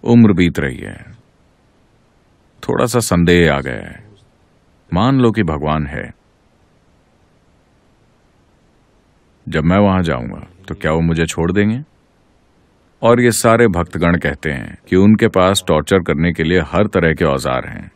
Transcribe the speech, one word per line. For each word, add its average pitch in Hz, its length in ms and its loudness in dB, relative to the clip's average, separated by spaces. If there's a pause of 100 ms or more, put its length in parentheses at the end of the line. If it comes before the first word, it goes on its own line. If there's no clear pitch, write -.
उम्र 117 280 6
बीत 87 260 0
रही 67 200 -6
है, 50 240 -14 (1600)
थोड़ा - 240 -2
सा 120 140 -2
संदेह 87 520 2
आ 71 80 -2
गया 55 300 -10
है। - 220 -20 (840)
मान 127 260 2
लो 117 100 4
कि 107 120 -2
भगवान 76 440 -2
है। 71 240 -12 (3500)
जब 78 160 -2
मैं 90 140 4
वहां 95 240 4
जाऊंगा, 65 440 -6 (220)
तो - 60 -10
क्या 78 180 -2
वो 82 80 0
मुझे 82 260 0
छोड़ 85 260 -4
देंगे? 104 300 -2 (1200)
और 120 180 4
ये 120 100 2
सारे 113 360 2
भक्तगण 85 520 -2
कहते 73 320 -6
हैं 50 280 -12 (100)
कि 90 80 0
उनके 107 320 4
पास 95 400 2
टॉर्चर 80 300 2
करने 82 340 -2
के 82 100 -6
लिए 85 180 2
हर 85 260 -2
तरह 82 260 0
के 76 120 -2
औजार 67 440 -2
हैं। - 280 -16